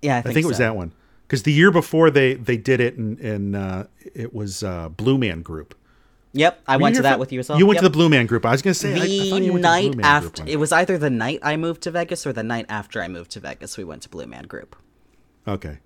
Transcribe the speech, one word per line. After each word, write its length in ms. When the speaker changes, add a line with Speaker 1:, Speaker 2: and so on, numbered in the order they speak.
Speaker 1:
Yeah, 160
I 20
Speaker 2:
I 40
Speaker 1:
think 140
Speaker 2:
think 80
it 40
was 80
Speaker 1:
so. 60
Speaker 2:
that 120
one. 180
'Cause 140
the 100
year 180
before 400
they, 220
they 240
did 240
it, 160
and, 240
and, 340
uh, 300
it 200
was, 280
uh, 260
Blue 300
Man 240
Group. 320
Speaker 1:
Yep, 340
I 100
Speaker 2:
Were 20
you 60
Speaker 1:
went 100
to 40
Speaker 2:
here 40
Speaker 1:
that 140
Speaker 2:
for 20
Speaker 1:
with 140
you 80
as 100
well. 80
Speaker 2:
You 80
went 100
Speaker 1:
Yep. 60
Speaker 2:
to 80
the 20
Blue 160
Man 160
Group. 220
I 60
was 100
gonna 100
say, 220
I, 80
I 40
Speaker 1:
The 240
Speaker 2:
thought 120
you 100
went 120
to 40
the 60
Speaker 1:
night 60
Speaker 2:
Blue 100
Man 180
Group 100
Speaker 1:
after, 140
Speaker 2:
one. 40
Speaker 1:
it 100
was 140
either 240
the 140
night 320
I 160
moved 240
to 80
Vegas 360
or 60
the 100
night 280
after 320
I 60
moved 240
to 80
Vegas, 360
we 80
went 200
to 40
Blue 180
Man 180
Group. 320
Speaker 2:
Okay. 400